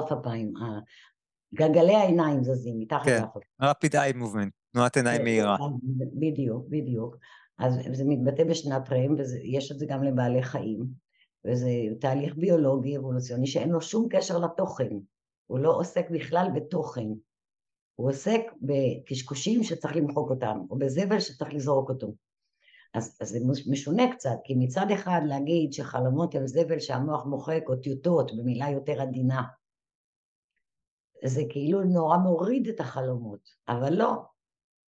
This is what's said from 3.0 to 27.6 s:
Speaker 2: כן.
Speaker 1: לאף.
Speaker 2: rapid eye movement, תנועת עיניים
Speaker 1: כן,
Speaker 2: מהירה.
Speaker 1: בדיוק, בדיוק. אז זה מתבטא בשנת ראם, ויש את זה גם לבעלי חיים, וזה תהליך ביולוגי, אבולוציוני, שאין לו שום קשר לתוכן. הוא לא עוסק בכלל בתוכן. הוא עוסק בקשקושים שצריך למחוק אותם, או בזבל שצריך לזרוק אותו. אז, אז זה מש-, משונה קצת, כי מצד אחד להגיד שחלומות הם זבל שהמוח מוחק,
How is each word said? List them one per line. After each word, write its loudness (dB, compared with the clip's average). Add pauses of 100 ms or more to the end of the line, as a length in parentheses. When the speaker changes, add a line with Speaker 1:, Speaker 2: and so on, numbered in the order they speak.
Speaker 2:
כן. 4
Speaker 1:
לאף. -2
Speaker 2:
rapid 0
eye 2
movement, -4 (240)
תנועת 4
עיניים 4
Speaker 1:
כן, 0
Speaker 2:
מהירה. 4 (640)
Speaker 1:
בדיוק, -2
בדיוק. -4 (420)
אז 2 (200)
זה -2
מתבטא 2
בשנת 0
ראם, 2
ויש -4
את -10
זה -4
גם -2
לבעלי 2
חיים, -4 (600)
וזה 0 (300)
תהליך 0
ביולוגי, 4
אבולוציוני, -2
שאין 0
לו 2
שום 0
קשר 2
לתוכן. -2 (580)
הוא -2
לא 4
עוסק -2
בכלל 0
בתוכן. -4 (880)
הוא 0
עוסק 0 (200)
בקשקושים 0
שצריך -4
למחוק 0
אותם, -2 (120)
או -6
בזבל 0
שצריך -6
לזרוק 0
אותו. -6 (800)
אז, -6
אז -6
זה -6
מש-, 0
משונה 2
קצת, -4
כי -4
מצד 2
אחד 0
להגיד 0
שחלומות 0
הם -2
זבל 0
שהמוח -2
מוחק, -2